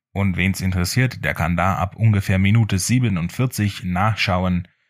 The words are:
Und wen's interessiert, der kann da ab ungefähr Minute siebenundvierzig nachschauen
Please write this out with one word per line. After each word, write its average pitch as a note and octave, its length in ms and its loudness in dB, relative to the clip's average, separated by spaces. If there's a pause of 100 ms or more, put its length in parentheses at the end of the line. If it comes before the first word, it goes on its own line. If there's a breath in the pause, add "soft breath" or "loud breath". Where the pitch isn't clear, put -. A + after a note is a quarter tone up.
(120)
Und G2 240 -2
wen's F#2 240 0
interessiert, F#2 640 -2
der D2 100 -2
kann E2+ 220 -2
da F2+ 180 2
ab F#2+ 220 -4
ungefähr G2+ 420 2
Minute G2+ 400 2
siebenundvierzig G#2+ 1040 -2
nachschauen F2+ 880 0 (220 soft breath)